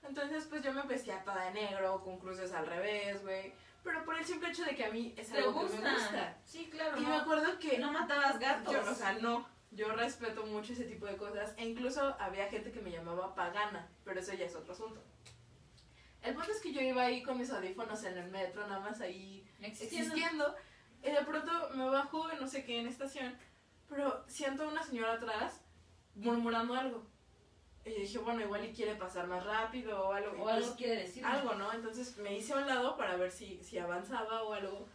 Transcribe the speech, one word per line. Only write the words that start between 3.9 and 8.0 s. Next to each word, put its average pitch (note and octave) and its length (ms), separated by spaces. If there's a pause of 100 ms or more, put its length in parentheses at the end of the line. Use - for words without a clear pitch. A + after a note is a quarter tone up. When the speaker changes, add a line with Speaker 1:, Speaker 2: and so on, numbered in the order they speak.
Speaker 1:
por D#4+ 120
el D#4+ 80
simple E4+ 260
hecho E4+ 140
de C#4+ 120
que A#3 80
a G#3+ 60
mí A#3 260
es - 140
Speaker 2:
¿Te C#4 80
Speaker 1:
algo C4+ 200
que F4 60
me - 60 (100)
Speaker 2:
gusta? - 120
Speaker 1:
gusta. - 520
Speaker 2:
Sí, D#4+ 260
claro, D#4 260
Speaker 1:
Y D4+ 60
Speaker 2:
no. D4+ 60
Speaker 1:
me D#4 80
acuerdo D#4 420
que C#4 200
Speaker 2:
No D4 140
matabas C#4+ 460